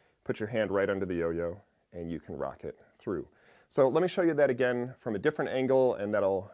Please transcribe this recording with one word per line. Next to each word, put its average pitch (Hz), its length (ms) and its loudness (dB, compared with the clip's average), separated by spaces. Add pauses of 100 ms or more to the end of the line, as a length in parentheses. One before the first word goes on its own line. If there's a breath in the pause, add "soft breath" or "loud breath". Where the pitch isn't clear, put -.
(240 soft breath)
put - 160 -4
your 107 80 -4
hand 110 240 -2
right 98 180 2
under 98 160 -2
the 90 80 -4
yo-yo, 85 460 -2 (320)
and 85 180 -10
you 82 80 -6
can 80 180 -12
rock 67 280 -8
it - 160 -12 (180)
through. 87 300 -6 (400 soft breath)
So 135 180 4
let 139 160 2
me 180 60 2
show 180 140 -2
you 165 120 2
that 143 160 4
again 123 480 0
from 113 160 -4
a 98 60 -4
different 147 320 -2
angle, 131 420 4
and 104 180 -4
that'll 98 420 2